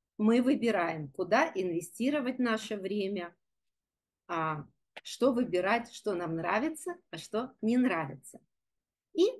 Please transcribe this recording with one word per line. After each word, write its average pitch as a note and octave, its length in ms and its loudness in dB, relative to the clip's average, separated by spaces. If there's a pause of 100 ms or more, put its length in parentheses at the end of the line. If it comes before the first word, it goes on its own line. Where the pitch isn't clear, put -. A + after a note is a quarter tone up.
(160)
мы A3+ 240 4
выбираем, G3 720 0
куда G#3 440 2
инвестировать A#3+ 840 -2
наше A3 380 0
время, F#3+ 600 -4 (920)
а, D#3+ 380 -2 (360)
что - 300 2
выбирать, G#3+ 600 0
что - 220 -4
нам E3 220 -2
нравится, A#3 580 -2 (160)
а E3 80 -12
что A#3 420 -4
не A3+ 160 2
нравится. E3 640 0 (720)
И E4+ 100 6 (160)